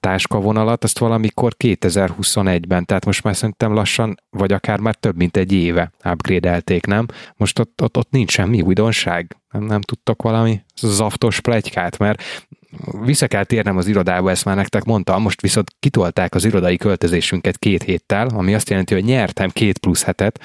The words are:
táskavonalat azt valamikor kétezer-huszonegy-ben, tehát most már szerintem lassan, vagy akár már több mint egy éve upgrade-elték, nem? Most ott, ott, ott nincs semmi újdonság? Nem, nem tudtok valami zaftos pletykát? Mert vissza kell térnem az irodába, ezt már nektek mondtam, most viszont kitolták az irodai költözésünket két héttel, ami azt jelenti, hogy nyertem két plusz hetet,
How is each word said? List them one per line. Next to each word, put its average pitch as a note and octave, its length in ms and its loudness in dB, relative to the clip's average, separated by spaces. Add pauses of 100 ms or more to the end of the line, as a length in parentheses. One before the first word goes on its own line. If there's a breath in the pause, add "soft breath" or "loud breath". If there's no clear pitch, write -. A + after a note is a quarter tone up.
táskavonalat G#2+ 840 0
azt - 140 -2
valamikor A2+ 580 0
kétezer-huszonegy-ben, F#2 1300 0
tehát F#2+ 200 0
most G2 200 0
már G2+ 120 0
szerintem A2 360 -2
lassan, G#2+ 420 0 (160)
vagy F#2+ 220 0
akár G2+ 280 0
már A2 140 0
több F#2 220 -2
mint F2 200 0
egy F#2+ 160 2
éve E2+ 380 2 (140)
upgrade-elték, F2 840 0
nem? G#2+ 200 0 (300 loud breath)
Most - 220 0
ott, - 240 -2
ott, - 140 0
ott A#2+ 140 -2
nincs B2 200 0
semmi G#2 300 2
újdonság? F#2 760 0 (140)
Nem, G#2 120 -6
nem G#2+ 180 -2
tudtok - 420 -4
valami A2+ 380 2 (160)
zaftos G#2 640 0
pletykát? G2+ 580 -2
Mert G#2 240 0 (840 loud breath)
vissza C#3 220 2
kell G2+ 180 0
térnem G#2 320 0
az F2+ 100 2
irodába, F#2 440 2
ezt F2+ 140 0
már G2 120 0
nektek G2 280 -2
mondtam, G2+ 380 0
most G2+ 180 -2
viszont G2+ 300 0 (100)
kitolták F#2 540 0
az F#2+ 100 0
irodai F2+ 320 2
költözésünket F2+ 840 0
két F#2+ 240 0
héttel, G2+ 460 -2
ami G2+ 260 0
azt G#2+ 160 -2
jelenti, F#2+ 240 0
hogy F#2+ 100 0
nyertem G#2+ 440 0
két G2 300 0
plusz - 260 0
hetet, - 400 -2